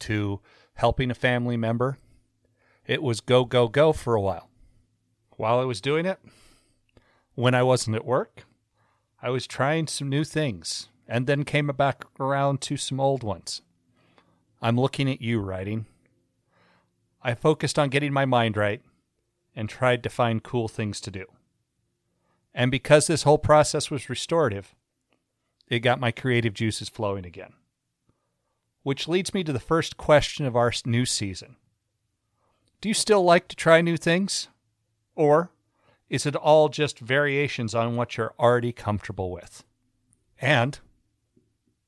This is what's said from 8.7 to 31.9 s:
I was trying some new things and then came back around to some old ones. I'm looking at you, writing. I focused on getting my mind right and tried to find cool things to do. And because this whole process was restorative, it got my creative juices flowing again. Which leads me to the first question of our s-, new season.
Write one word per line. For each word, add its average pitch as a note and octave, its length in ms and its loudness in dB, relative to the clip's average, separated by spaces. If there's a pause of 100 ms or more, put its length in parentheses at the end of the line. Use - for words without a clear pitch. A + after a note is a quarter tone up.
I B2 80 -4
was C3 160 -6
trying D3+ 400 -2
some - 200 -8
new C#3 160 -2
things C#3+ 680 -6 (180)
and B2 180 -2
then C#3+ 200 0
came D3 200 0
back C#3 400 -2 (140)
around C#3 420 0
to D3 160 -6
some C3 220 -6
old C3+ 240 0
ones. F#2+ 400 -8 (1000)
I'm A#2 160 0
looking C3+ 320 0
at C3 120 -6
you, A#2 180 -2
writing. G2 460 -6 (1400)
I B2 120 -4
focused D#3 460 0
on D3 80 2
getting C#3 240 -2
my C#3 140 2
mind A#2 320 2
right G#2 240 0 (760)
and A2 140 -8
tried B2 340 0
to A2+ 60 -6
find A2+ 340 0
cool A#2 240 -4
things G#2 320 -6
to - 120 -12
do. F#2+ 120 -12 (1300)
And B2+ 160 0
because D3 380 4
this D#3 160 0
whole D3 140 6
process D3+ 520 4
was C#3+ 200 -8
restorative, B2 640 -2 (960)
it A#2+ 100 0
got B2 220 2
my A#2+ 100 0
creative A#2+ 420 0
juices G#2+ 360 -4
flowing G2 360 -6
again. F2+ 280 -18 (1300)
Which C#3 240 -4
leads F3 260 -2
me F#3+ 120 -2
to D3+ 80 -4
the A#2+ 80 -4
first - 340 -2
question - 500 2
of A#2+ 120 -2
our A#2+ 120 4
s-, - 160 -6
new B2 200 0
season. G2+ 500 -8 (1300)